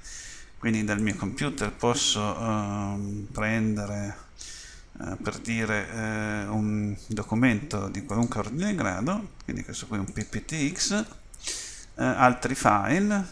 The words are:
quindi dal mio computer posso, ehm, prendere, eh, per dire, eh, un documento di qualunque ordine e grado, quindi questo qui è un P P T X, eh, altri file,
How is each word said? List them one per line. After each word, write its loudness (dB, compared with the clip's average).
quindi 2
dal 2
mio 2
computer -2
posso, 2
ehm, -2
prendere, 0
eh, -6
per -4
dire, 0
eh, -2
un 2
documento 2
di -6
qualunque 2
ordine -2
e 0
grado, 0
quindi -4
questo -10
qui -2
è 0
un -4
P -4
P -6
T 0
X, 0
eh, 0
altri 6
file, 4